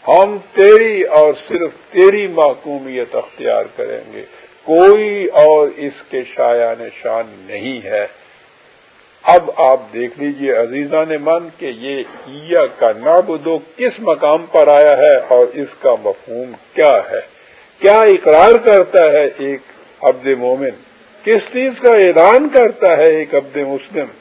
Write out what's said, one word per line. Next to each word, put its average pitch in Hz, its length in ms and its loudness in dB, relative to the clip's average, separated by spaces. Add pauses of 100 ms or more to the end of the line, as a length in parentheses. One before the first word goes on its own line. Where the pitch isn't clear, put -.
ہم 196 320 2 (180)
تیری 214 460 4 (180)
اور 151 140 2 (140)
صرف 165 240 -8 (200)
تیری 196 440 2
محکومیت 135 800 -6
اختیار 113 500 -6 (100)
کریں 58 280 -10 (100)
گے، - 100 -18 (440)
کوئی 202 580 2 (180)
اور 151 240 4 (200)
اس - 220 -16
کے 131 120 -8 (140)
شایان 117 520 -4 (140)
شان 113 320 -10 (140)
نہیں 110 380 -12
ہے۔ 101 200 -6 (1160)
اب 175 260 2 (120)
آپ 131 200 2 (120)
دیکھ 120 260 -10
لیجئے 139 380 -6
عزیزان 143 520 -4 (120)
من 165 260 -4 (100)
کہ 147 200 -12
یہ 135 260 -12 (240)
ایا 151 380 -4 (140)
کا 123 200 0
نعبدو 160 580 -2 (200)
کس 233 220 -6 (100)
مقام 156 440 -2
پر 147 220 4
آیا 147 240 4
ہے 147 160 4 (200)
اور 123 100 4 (180)
اس - 180 -16
کا 127 220 0
مفہوم 120 480 -10 (240)
کیا 143 200 2 (140)
ہے، 92 120 -8 (600)
کیا 202 160 4 (160)
اقرار 175 440 4 (100)
کرتا 190 440 2
ہے 147 140 0 (220)
ایک 135 140 -8 (480)
عبد 127 180 -4 (100)
مومن، 127 380 -4 (500)
کس 214 280 -2
چیز 254 200 -4 (100)
کا 233 220 4
اعلان 196 440 4
کرتا 214 480 2
ہے 160 200 4
ایک 147 180 -8
عبد 139 220 -4 (100)
مسلم۔ 135 420 -10 (120)